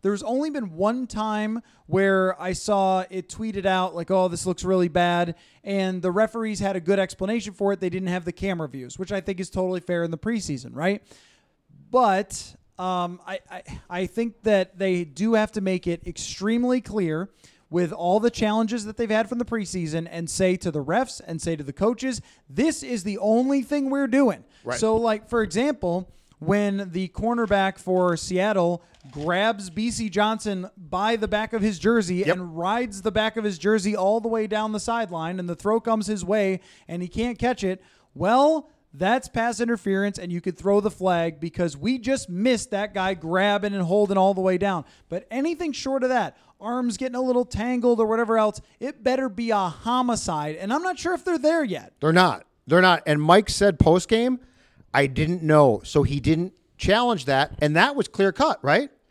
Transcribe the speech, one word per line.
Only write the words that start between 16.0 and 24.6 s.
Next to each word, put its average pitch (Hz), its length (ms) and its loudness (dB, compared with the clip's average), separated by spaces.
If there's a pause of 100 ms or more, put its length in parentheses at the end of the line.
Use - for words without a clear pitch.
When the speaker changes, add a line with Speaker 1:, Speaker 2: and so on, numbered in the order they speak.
Speaker 1:
extremely 240 760 -2
clear 180 480 -4 (400)
with 170 220 0
all 180 280 0
the 226 100 4
challenges 220 560 0
that 214 120 -10
they've 233 120 -2
had 220 180 2
from 240 120 -6
the 240 60 -2
preseason 170 640 -4
and 170 180 -8
say 185 260 2
to 180 140 -6
the 147 140 -4
refs 214 420 -2
and - 160 -8
say 165 140 -4
to 147 80 -10
the 139 100 -10
coaches, 233 480 -2 (280)
"This 247 340 -2
is 240 200 -6
the 196 140 -4
only 254 460 2
thing 277 260 -2
we're 277 180 0
doing." 240 360 2 (200)